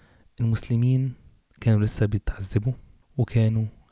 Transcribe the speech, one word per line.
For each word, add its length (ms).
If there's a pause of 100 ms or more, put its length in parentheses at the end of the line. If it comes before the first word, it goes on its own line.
(400)
المسلمين 760 (460)
كانوا 200
لسه 260
بيتعذبوا، 680 (440)
وكانوا 500 (260)